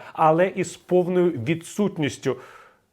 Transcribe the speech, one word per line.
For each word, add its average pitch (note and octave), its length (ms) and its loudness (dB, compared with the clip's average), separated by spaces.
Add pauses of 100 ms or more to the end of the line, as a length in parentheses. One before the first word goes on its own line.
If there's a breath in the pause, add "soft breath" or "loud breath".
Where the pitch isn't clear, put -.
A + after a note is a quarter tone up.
(120)
але D#3+ 340 4
і F#3 180 -4
з - 120 -10
повною F3+ 540 2
відсутністю D#3 1080 -4 (560 loud breath)